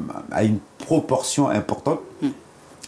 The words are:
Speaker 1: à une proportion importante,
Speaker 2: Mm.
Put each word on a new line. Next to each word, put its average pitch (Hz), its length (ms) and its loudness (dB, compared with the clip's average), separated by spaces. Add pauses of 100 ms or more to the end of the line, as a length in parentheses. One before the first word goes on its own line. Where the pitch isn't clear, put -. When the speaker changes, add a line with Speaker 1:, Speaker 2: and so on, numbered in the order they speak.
(300)
Speaker 1:
à 101 140 2
une 107 140 4 (200)
proportion 143 720 2
importante, 127 500 0 (220)
Speaker 2:
Mm. 143 60 0 (600)